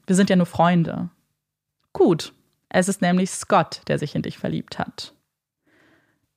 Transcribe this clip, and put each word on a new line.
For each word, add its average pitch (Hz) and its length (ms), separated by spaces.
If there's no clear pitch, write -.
„wir 185 100
sind 196 140
ja 190 60
nur 175 100
Freunde.“ 170 640
„Gut, 196 400
es 185 180
ist 196 140
nämlich 180 280
Scott, - 580
der 147 100
sich 147 160
in 156 80
dich - 160
verliebt - 400
hat.“ - 360